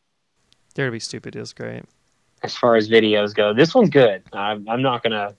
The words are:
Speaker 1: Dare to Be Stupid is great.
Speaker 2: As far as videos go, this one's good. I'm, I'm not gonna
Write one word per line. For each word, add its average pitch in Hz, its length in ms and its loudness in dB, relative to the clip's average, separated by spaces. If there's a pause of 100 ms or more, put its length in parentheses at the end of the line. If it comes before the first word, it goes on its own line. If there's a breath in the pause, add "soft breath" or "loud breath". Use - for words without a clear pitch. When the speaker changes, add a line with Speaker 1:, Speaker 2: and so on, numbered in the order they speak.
(720)
Speaker 1:
Dare 139 140 -4
to 123 40 -6
Be 113 80 -8
Stupid 113 360 -14
is 117 180 -14
great. 120 300 -14 (580)
Speaker 2:
As - 140 -10
far 117 200 2
as 107 140 0
videos 107 460 2
go, 107 180 2
this 151 220 2
one's 214 160 4
good. 117 320 4 (100)
I'm, 104 340 -6
I'm 117 140 -4
not 123 220 -2
gonna 104 340 -4